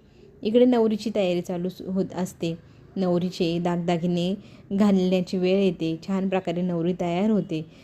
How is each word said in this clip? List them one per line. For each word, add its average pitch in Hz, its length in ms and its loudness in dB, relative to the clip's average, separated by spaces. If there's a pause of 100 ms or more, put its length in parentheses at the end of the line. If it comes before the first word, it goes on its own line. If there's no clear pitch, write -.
(420)
इकडे 233 220 4
नवरीची 226 500 2
तयारी 180 260 2
चालू 175 280 -4
सु-, - 220 -10
होत 190 140 0 (100)
असते. 175 400 -4 (420)
नवरीचे 175 640 0
दागदागिने 175 760 0 (380)
घालण्याची 190 640 2
वेळ 180 180 2
येते. 170 500 0
छान 196 220 -2
प्रकारे 180 340 -2
नवरी 175 380 0
तयार 180 300 0
होते. 165 360 -2 (180)